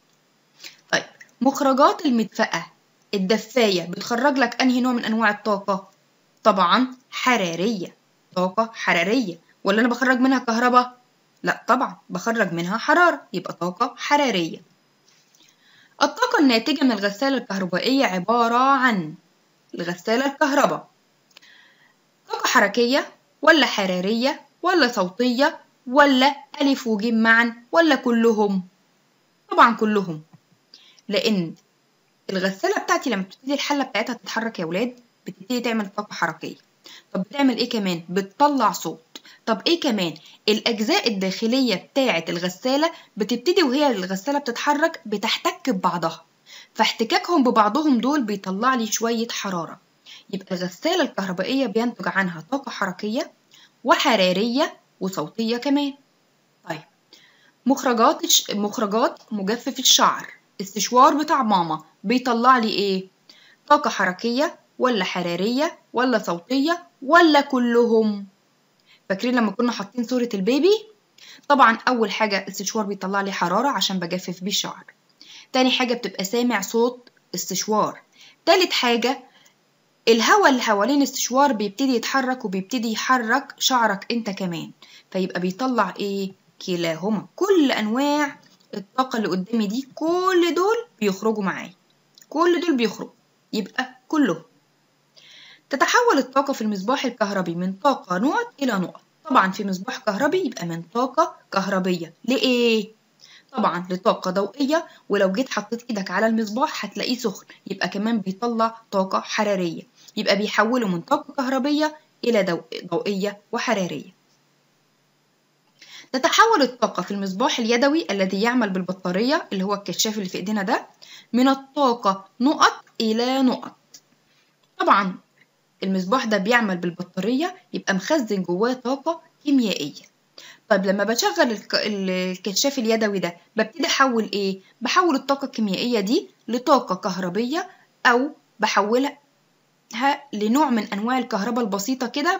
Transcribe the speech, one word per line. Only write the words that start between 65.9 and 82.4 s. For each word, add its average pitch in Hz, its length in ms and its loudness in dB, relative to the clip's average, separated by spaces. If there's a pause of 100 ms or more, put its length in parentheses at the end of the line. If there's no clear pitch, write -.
ولا 240 260 2
صوتية 269 680 -2 (160)
ولا 302 380 6
كلهم؟ 226 840 2 (840)
فاكرين 226 260 -2
لما 226 160 2
كنا 233 220 0
حاطين 220 320 -6
صورة 240 300 -2
البيبي؟ 277 520 2 (600)
طبعًا 240 300 6 (100)
أول 226 220 2
حاجة 196 380 -2
السشوار 202 360 -4
بيطلع 196 360 -4
لي 196 120 -4
حرارة 196 360 0
عشان 190 300 -2
بجفف 175 420 -6
بيه 185 100 -6
الشعر. - 340 -6 (680)
تاني 262 180 4
حاجة 247 240 0
بتبقى 196 300 -6
سامع 240 360 0
صوت 233 480 -2 (260)
السشوار. 185 640 -2 (460)
تالت 359 260 4
حاجة 240 500 0 (840)
الهواء 285 420 6
اللي 247 120 2
حوالين 226 400 2
السشوار 269 500 2
بيبتدي 220 440 -2
يتحرك 254 480 -2